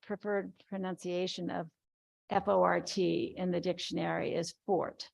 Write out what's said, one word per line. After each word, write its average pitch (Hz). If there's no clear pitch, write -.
preferred 202
pronunciation 180
of 175
F 196
O 190
R 175
T 170
in 180
the 175
dictionary 170
is 170
Forte. -